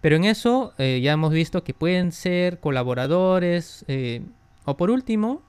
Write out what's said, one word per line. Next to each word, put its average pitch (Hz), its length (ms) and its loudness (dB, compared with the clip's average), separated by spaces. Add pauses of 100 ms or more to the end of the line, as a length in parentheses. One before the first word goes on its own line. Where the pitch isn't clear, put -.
Pero 156 140 4
en 165 80 2
eso, 233 540 0
eh, 131 260 0
ya 143 80 2
hemos 156 200 2
visto 160 320 -2
que - 100 -10
pueden 180 400 0
ser 180 480 -2
colaboradores, 165 1300 0
eh, 123 360 -4 (400)
o 143 120 -4
por - 120 2
último 240 600 -2